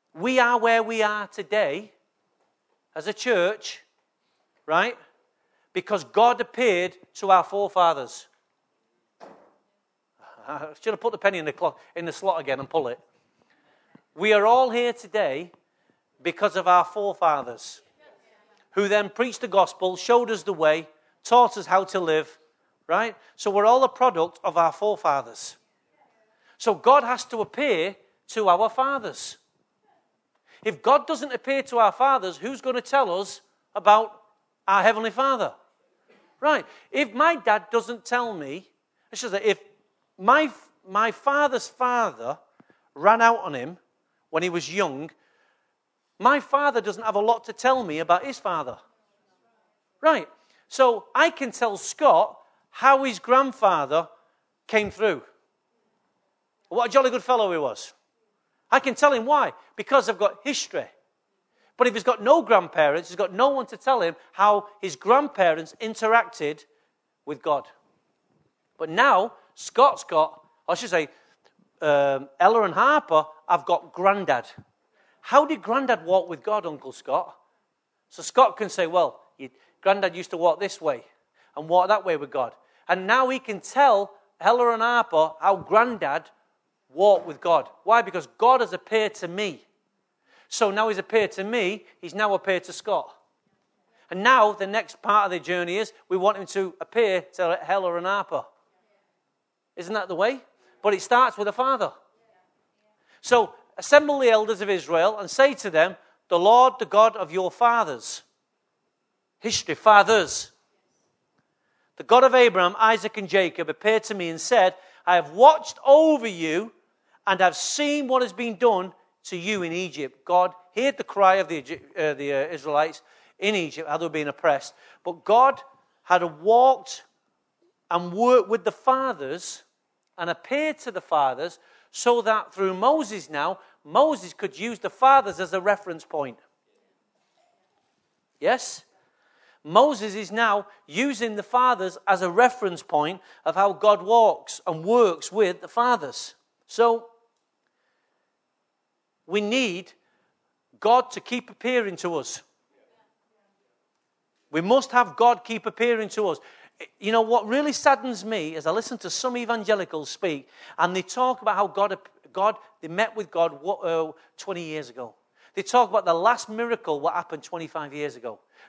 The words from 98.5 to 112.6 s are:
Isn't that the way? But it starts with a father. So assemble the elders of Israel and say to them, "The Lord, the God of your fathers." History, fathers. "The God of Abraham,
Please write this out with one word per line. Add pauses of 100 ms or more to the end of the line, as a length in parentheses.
Isn't
that
the
way? (400)
But
it
starts
with
a
father. (1300)
So (200)
assemble
the
elders
of
Israel
and
say
to
them, (300)
"The
Lord,
the
God
of
your
fathers." (1200)
History,
fathers. (1400)
"The
God
of
Abraham,